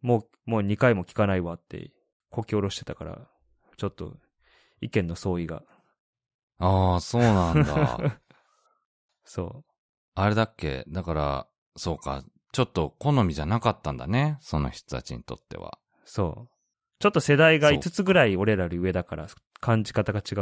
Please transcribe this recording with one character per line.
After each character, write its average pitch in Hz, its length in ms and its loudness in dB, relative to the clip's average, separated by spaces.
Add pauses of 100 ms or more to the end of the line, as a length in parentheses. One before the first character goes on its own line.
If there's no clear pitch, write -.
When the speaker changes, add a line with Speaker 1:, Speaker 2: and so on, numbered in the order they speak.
Speaker 1:
も 120 180 2
う、 - 300 -14
も 113 100 0
う 101 40 0
二 101 120 0
回 123 200 4
も 90 100 -4
聞 - 80 -20
か 104 140 2
な 98 80 2
い 92 60 0
わ 85 120 -6
っ 87 80 -16
て - 300 -16 (380)
こ 113 140 -8
き - 120 -6
下 104 60 2
ろ 98 80 -2
し - 100 -10
て - 60 -16
た - 100 -10
か - 100 -14
ら、 - 220 -14 (500)
ち - 80 -8
ょ - 20 -2
っ 95 40 -4
と - 260 -14 (640)
意 117 80 -8
見 95 180 0
の 85 80 -6
相 90 240 -4
違 82 80 -6
が。 80 160 -12 (960)
Speaker 2:
あ 92 380 2
あ、 87 40 2
そ 120 200 -4
う - 20 4
な 95 320 4
ん 151 100 6
だ。 139 560 -2 (480)
Speaker 1:
<laughs> - 560 -20
そ - 200 -8
う。 123 220 -12 (500)
Speaker 2:
あ 95 120 2
れ 104 80 2
だ 113 80 2
っ - 140 -6
け？ 67 320 -6
だ 85 140 -6
か 82 100 -6
ら、 73 340 -2 (280)
そ - 180 -6
う 76 40 -6
か。 67 260 -8 (280)
ち - 100 -2
ょ - 20 4
っ - 80 0
と 78 260 -2
好 143 140 -2 (120)
み 82 120 0
じ 78 60 -6
ゃ 73 40 -2
な 107 140 0
か 117 120 0
っ - 100 -6
た 76 120 -6
ん 65 40 -8
だ 62 100 -10
ね。 139 340 -2
そ - 180 -4
の 69 120 -2
人 - 240 -14
た 62 80 -8
ち - 120 -12
に 60 80 -14
と - 120 -12
っ - 40 -20
て - 160 -20
は。 50 220 -16 (260)
Speaker 1:
そ 107 460 -8
う。 - 60 -20 (420)
ち - 80 -4
ょ 208 40 6
っ - 20 -2
と 170 80 2
世 143 180 4
代 160 220 8
が 147 100 8
Speaker 2:
そ 147 60 6
う。 - 20 0
Speaker 1:
五 165 140 -4
つ 208 120 -2
ぐ 185 100 4
ら 160 120 8
い 101 100 2
俺 104 200 2
ら 92 80 0
よ 87 60 -2
り 85 100 -4
上 92 120 0
だ 90 120 0
か - 120 -10
ら、 80 120 -10 (320)
感 113 240 2
じ - 100 -10
方 104 200 0
が 104 60 -2
違 - 220 -8